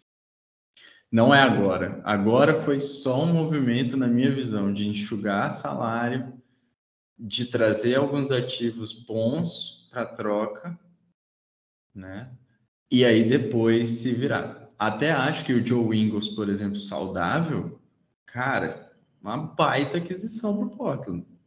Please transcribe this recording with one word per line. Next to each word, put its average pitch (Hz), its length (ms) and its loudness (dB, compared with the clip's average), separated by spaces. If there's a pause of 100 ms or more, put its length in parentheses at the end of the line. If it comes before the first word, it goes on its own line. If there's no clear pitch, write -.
(1120)
Não 117 240 6
é 139 60 8
agora. 98 640 2
Agora 113 580 4
foi 139 180 0
só 135 440 0
um 170 80 2
movimento, 131 640 0
na 131 100 0
minha 123 260 2
visão, 107 400 -2
de 101 140 -2
enxugar 104 640 -2
salário, 120 840 -4 (840)
de 117 280 -6
trazer 117 500 2
alguns 139 340 0
ativos 117 600 -4
bons 123 1000 -4
pra 120 140 -6
troca, 107 720 -6 (1160)
né? 98 360 -16 (600)
E 123 140 6
aí 113 240 6
depois 117 640 2
se 127 220 -4
virar. 120 560 -4 (100)
Até 110 340 0
acho 147 320 0
que - 80 0
o 117 120 4
Joe 113 320 2
Ingles, 107 320 2
por 104 200 -4
exemplo, 101 280 -2
saudável, 95 1040 -4 (460)
cara, 123 640 -4 (300)
uma 107 140 -6
baita 143 600 0
aquisição 202 580 -6
pro 254 200 -6
Portland. 117 480 -6 (220)